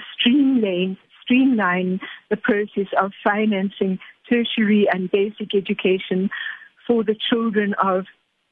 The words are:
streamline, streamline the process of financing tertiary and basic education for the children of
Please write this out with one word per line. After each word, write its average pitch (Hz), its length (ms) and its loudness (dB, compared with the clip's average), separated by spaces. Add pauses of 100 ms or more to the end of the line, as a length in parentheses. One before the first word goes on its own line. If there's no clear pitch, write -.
(180)
streamline, 220 800 2 (260)
streamline 196 760 2 (280)
the 214 80 -2
process 208 520 -2 (120)
of 196 120 -2 (100)
financing 202 760 0 (280)
tertiary 214 640 2
and 185 200 -2
basic 208 420 -2
education 190 720 0 (580)
for 233 180 2
the 214 100 0 (160)
children 214 440 -2
of 190 320 -2 (460)